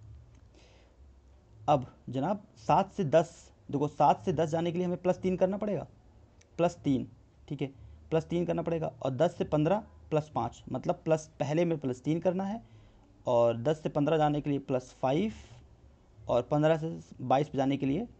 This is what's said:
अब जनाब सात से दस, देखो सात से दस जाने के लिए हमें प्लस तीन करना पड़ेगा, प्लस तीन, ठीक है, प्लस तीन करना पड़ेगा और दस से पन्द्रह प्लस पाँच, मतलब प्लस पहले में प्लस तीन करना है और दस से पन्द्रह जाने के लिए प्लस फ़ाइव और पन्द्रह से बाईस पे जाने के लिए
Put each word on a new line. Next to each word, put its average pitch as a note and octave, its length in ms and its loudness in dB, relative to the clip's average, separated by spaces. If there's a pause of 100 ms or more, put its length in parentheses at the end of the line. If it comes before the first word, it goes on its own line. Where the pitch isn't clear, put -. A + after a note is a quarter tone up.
(1700)
अब C#3+ 180 4 (240)
जनाब D3+ 340 -2 (140)
सात F#3 360 2
से G3+ 120 -2
दस, D3+ 280 4 (360)
देखो C#3+ 200 0
सात D#3 360 2
से - 80 0
दस D#3 160 0
जाने E3+ 220 -2
के E3 60 -4
लिए F3+ 100 -2
हमें F3 140 -4
प्लस F3+ 180 0
तीन F#3 180 -2
करना F#3+ 200 0
पड़ेगा, G3 300 -4 (720)
प्लस E3+ 240 2
तीन, C3+ 240 0 (400)
ठीक D3 140 -8
है, C3+ 100 -6 (380)
प्लस D#3+ 160 0
तीन F3 200 -2
करना E3 160 -2
पड़ेगा E3 300 -2 (100)
और C#3 120 -2
दस D#3+ 240 0
से F#3+ 80 -2
पन्द्रह D#3+ 380 2 (260)
प्लस D3+ 260 -2
पाँच, A#2+ 360 -6
मतलब D3+ 340 -4
प्लस D#3 240 0 (100)
पहले D3+ 260 0
में E3 140 0
प्लस B2+ 220 -4
तीन D#3+ 180 0
करना F#3 240 -2
है G#3+ 180 -6 (680)
और A#2 320 4
दस D3+ 240 -2
से E3 60 -2
पन्द्रह D#3 280 0
जाने D3+ 240 2
के D3+ 80 -4
लिए C#3 120 0
प्लस - 400 -4
फ़ाइव F3 320 0 (960)
और A#2+ 160 2
पन्द्रह D#3 340 2
से E3 220 -8 (240)
बाईस C3 260 2
पे - 80 -12
जाने C3+ 200 2
के C#3 80 -4
लिए D#3+ 220 -2 (120)